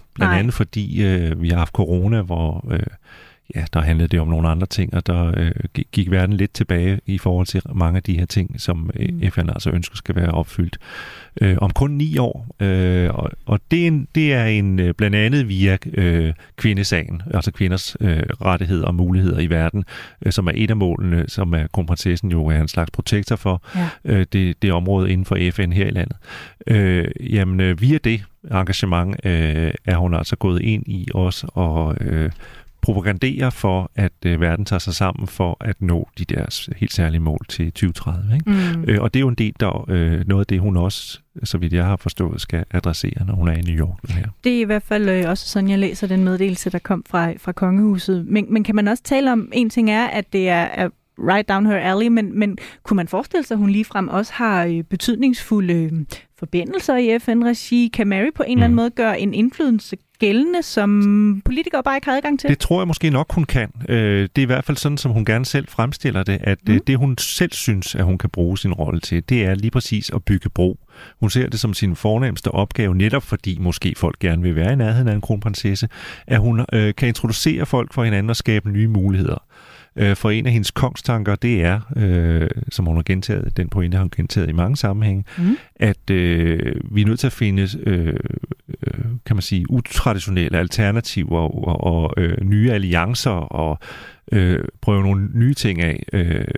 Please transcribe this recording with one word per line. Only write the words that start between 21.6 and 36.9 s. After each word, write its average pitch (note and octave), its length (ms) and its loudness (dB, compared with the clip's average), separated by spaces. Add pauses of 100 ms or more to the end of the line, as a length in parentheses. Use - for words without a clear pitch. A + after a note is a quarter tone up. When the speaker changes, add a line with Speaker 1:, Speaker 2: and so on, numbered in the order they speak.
Speaker 1:
kronprinsessen F2 580 -2
jo E2 160 0
er D#2 140 2
en D#2 80 0
slags E2 220 -4
protektor - 460 -2
for, F#2 260 -2 (120)
Speaker 2:
Ja. F3 140 0 (160)
Speaker 1:
øh, F#2+ 280 2
det, F#2 300 0
det G2 100 2
område F#2 380 2
inden F#2 140 2
for F#2+ 120 0 (160)
F - 60 -6
N F2+ 140 0
her G2 140 2
i G#2 40 -2
landet. F#2+ 260 -4 (500)
Øh, F#2 380 4 (160)
jamen, F#2+ 400 0
øh, F#2 200 2
via C#3 180 4
det A2+ 240 0 (280)
engagement, F#2 760 0
øh, D#2+ 440 0 (140)
er F#2 120 2
hun F2 180 2
altså - 220 -2
gået F2+ 260 0
ind A2 240 0
i F#2 280 -6
også F2+ 400 -2
og... D#2+ 460 0
Øh, D#2+ 300 -2 (520)
propagandere C3+ 720 0
for, F#2 420 -2
at, G2 180 0 (140)
øh, E2+ 140 2
verden E2+ 240 0
tager F#2+ 160 -2
sig F#2 140 -4
sammen F#2+ 320 -2
for F2+ 340 -2
at G#2+ 220 -6
nå F2 260 0 (100)
de F2 60 -6
der - 260 -4
s-, - 260 -10
helt - 160 -2